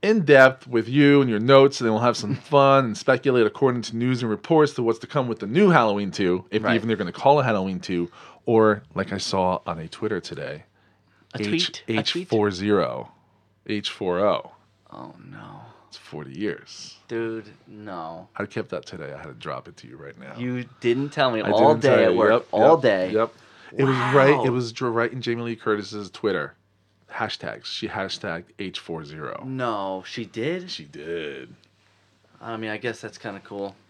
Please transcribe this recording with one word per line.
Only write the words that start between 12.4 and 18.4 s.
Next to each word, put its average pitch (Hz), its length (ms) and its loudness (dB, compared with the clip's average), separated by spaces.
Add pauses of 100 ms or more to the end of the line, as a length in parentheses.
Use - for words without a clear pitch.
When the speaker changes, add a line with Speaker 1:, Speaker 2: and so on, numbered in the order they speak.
Speaker 1:
zero. 87 640 -2 (520)
H 104 260 -6
four 90 280 -4
O. 101 320 -2 (400)
Speaker 2:
Oh, - 240 -18 (160)
no. - 300 -20 (260)
Speaker 1:
It's - 80 -20
forty 69 420 -14
years. - 600 -10 (100)
Speaker 2:
Dude, 113 380 -8 (200)
no. 92 680 -14
Speaker 1:
I 104 100 -8